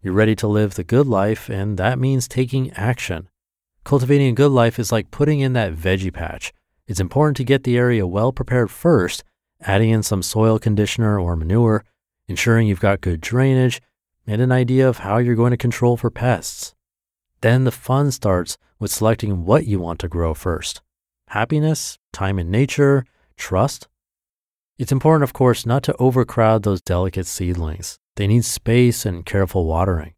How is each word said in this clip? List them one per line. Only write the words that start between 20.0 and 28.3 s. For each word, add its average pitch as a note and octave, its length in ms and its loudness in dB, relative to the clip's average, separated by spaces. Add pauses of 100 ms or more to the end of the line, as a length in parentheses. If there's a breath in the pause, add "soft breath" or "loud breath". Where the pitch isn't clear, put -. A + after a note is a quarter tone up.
grow E2 260 -2
first. - 480 -6 (480)
Happiness, D3+ 680 -2 (160)
time G2 260 -4
in E2+ 120 -4
nature, C#3 540 2 (300)
trust. - 520 -4 (920)
It's - 140 -4
important, D3+ 320 4
of B2+ 100 -4
course, B2 320 2
not B2 180 0
to - 140 -2
overcrowd A2+ 680 2
those G2 180 0
delicate F#2 460 -2
seedlings. E2+ 720 -6 (160)
They G2+ 120 -2
need A#2 180 4